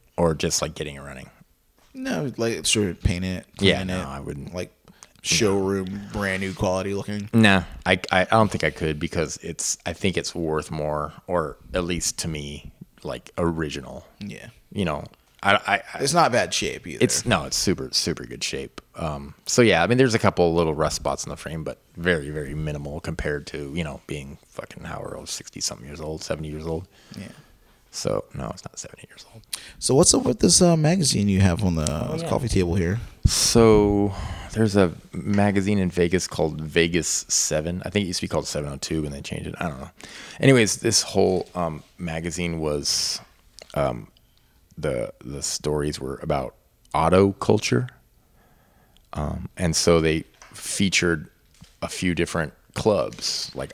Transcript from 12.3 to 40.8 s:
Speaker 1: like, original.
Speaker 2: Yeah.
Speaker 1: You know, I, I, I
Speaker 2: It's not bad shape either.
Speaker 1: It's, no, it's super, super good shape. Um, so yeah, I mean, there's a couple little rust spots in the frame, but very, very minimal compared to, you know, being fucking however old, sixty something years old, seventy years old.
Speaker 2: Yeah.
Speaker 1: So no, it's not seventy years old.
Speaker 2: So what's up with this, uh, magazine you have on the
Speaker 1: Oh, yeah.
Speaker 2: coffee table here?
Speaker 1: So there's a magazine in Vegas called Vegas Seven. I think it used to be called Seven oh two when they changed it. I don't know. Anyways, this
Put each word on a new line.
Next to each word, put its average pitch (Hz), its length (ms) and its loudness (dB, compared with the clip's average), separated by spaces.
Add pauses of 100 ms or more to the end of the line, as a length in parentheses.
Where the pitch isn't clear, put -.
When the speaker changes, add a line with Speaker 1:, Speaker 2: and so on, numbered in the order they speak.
Speaker 1:
like, 65 340 -10
original. 73 680 -4 (120)
Speaker 2:
Yeah. - 280 -12 (260)
Speaker 1:
You 98 140 -2
know, 73 180 -4 (380)
I, 98 120 4
I, 101 280 0 (120)
I - 60 -10
Speaker 2:
It's 139 140 0
not 147 180 4
bad 95 220 0
shape - 320 -4
either. 87 180 0
Speaker 1:
It's, - 220 2
no, 90 180 2
it's 65 120 -6
super, - 360 0
super - 320 -2
good - 180 -14
shape. - 380 -6 (160)
Um, 73 380 -8 (100)
so - 160 4
yeah, 92 220 6
I 90 40 4
mean, 120 120 4
there's 123 160 4
a 117 40 2
couple 87 360 4
little 82 200 2
rust 76 220 0
spots - 280 -4
in - 60 -12
the 73 60 -10
frame, 78 280 -8
but 67 140 -10 (180)
very, 82 340 -2
very 73 240 -8
minimal 76 460 -6
compared - 480 -6
to, 71 260 -10
you 78 100 -4
know, - 220 -10
being 71 320 -10 (100)
fucking - 360 -14
however - 340 -10
old, - 100 -14
sixty - 320 -12
something - 260 -8
years 73 140 -14
old, 78 240 -8
seventy 78 240 -6
years 78 180 -8
old. 82 220 -4 (300)
Speaker 2:
Yeah. 87 100 -12 (640)
Speaker 1:
So - 340 -4 (100)
no, 60 200 -8
it's - 100 -16
not - 140 -18
seventy - 300 -16
years - 260 -20
old. 110 80 -20 (360)
Speaker 2:
So - 160 0
what's 156 200 6
up 262 100 2
with 247 160 0
this, 185 220 6
uh, 170 140 6
magazine 151 520 2
you 95 140 4
have 92 200 4
on 90 120 4
the 78 360 0
Speaker 1:
Oh, 160 60 -2
yeah. 165 120 -4
Speaker 2:
coffee 113 200 0
table 87 260 2
here? 95 260 2 (260)
Speaker 1:
So 104 880 6 (380)
there's 107 240 2
a 92 160 8 (200)
magazine 101 680 2
in 92 120 2
Vegas 87 360 2
called 78 340 0
Vegas 82 680 0
Seven. 87 560 -2
I 92 60 -8
think 104 140 0
it 85 40 -4
used 90 120 -4
to - 40 -4
be 90 40 -4
called 78 180 -2
Seven 73 260 -6
oh 69 40 -8
two 80 260 -4
when 73 100 -6
they 71 80 -10
changed 78 280 -8
it. 82 120 -10
I 85 80 -4
don't 67 120 -10
know. - 100 -14 (500)
Anyways, 123 380 6
this 107 240 2